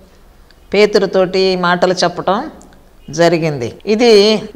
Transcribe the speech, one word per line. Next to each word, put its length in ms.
పేతురుతోటి 640
ఈ 180
మాటలు 360
చెప్పటం 580
జరిగింది. 760
ఇది 680